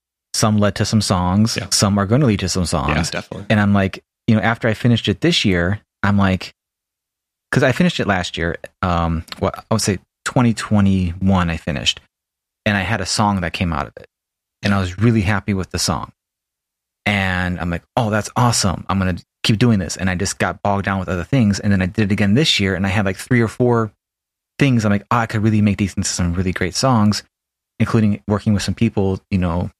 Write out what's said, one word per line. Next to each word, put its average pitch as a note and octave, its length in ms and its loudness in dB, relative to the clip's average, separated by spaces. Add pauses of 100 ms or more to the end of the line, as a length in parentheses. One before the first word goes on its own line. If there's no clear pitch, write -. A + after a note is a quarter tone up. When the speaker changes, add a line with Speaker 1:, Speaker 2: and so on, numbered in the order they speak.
(360)
Speaker 1:
some G#2+ 240 2
led G2+ 160 2
to G#2+ 100 -2
some A2 160 2
songs, F#2+ 560 2
Speaker 2:
Yeah. G2+ 140 -6
Speaker 1:
some G2+ 260 2
are G2 80 0
gonna B2+ 200 2
lead G2+ 160 0
to F#2 80 -4
some F2+ 160 -2
songs. D2 240 -2
Speaker 2:
Yeah, D#2 140 0 (180)
definitely. - 280 -14
Speaker 1:
And G#2+ 100 2
I'm G2+ 140 4
like, F#2+ 300 0 (240)
you A2+ 80 4
know, G#2+ 60 2
after A#2 260 -2
I A2 60 0
finished A#2 340 0
it G2 140 -2
this E3+ 240 0
year, F#2 340 2 (240)
I'm G2+ 160 2
like, F#2+ 340 0 (960)
'cause C3 120 2
I C3 80 2
finished F3 280 0
it G2+ 60 -2
last F#2 320 -2
year, E2+ 200 -2 (260)
um, E2+ 400 0 (160)
what, - 180 -2
I - 160 -6
would G#2+ 80 0
say F#2+ 160 0 (280)
twenty A#2+ 280 2
twenty-one F#2+ 960 0
I E2 80 -4
finished, C#2 420 -4 (680)
and G#2 120 0
I F#2+ 40 0
had G2 200 -4
a F2+ 60 -6
song G2+ 340 0
that E2+ 120 -4
came F2+ 200 -4
out C#2 140 -4
of - 100 -20
it, - 100 -20 (540)
and G2+ 120 0
I G2 60 0
was F2+ 200 -6
really A2+ 220 4
happy G2+ 340 -2
with F#2 160 -6
the F2 80 -6
song. - 320 -4 (920)
And F#2 540 -2
I'm F2 100 -4
like, E2+ 140 -6 (120)
"Oh, A2+ 140 0
that's G#2 260 -2
awesome. A#2 540 0
I'm F#2+ 100 0
gonna F#2 180 -2 (260)
keep G#2 160 2
doing A#2 200 4
this." E2+ 160 -6
And F#2+ 140 -4
I F#2 60 -2
just F#2+ 240 -6
got F#2+ 240 -2
bogged G2 220 0
down G2 140 -2
with F2+ 100 -6
other F2 140 -2
things. G#2+ 360 2
And G#2 120 0
then F#2+ 100 2
I F#2 40 2
did G#2 200 0
it G2 60 -2
again G2+ 220 2
this D3+ 260 2
year, G2 160 0
and F2+ 100 -2
I F#2+ 40 0
had, G2 160 0
like, F#2+ 120 -2
three A#2+ 240 0
or A2+ 60 2
four A#2 440 0 (680)
things. B2 280 2
I'm G#2 60 4
like, G2+ 200 0
"Oh, A#2+ 60 2
I A2+ 100 0
could G#2 160 -2
really G#2+ 180 2
make G#2 160 2
these G2 160 -2
into F#2+ 160 -4
some F2 240 -2
really F#2 180 -2
great F2 240 -4
songs," A2 480 2 (560)
including G#2+ 480 0
working G#2 260 0
with G2 100 0
some G2 120 -4
people, G2 540 0
you G2 80 -2
know F2+ 320 -2 (100)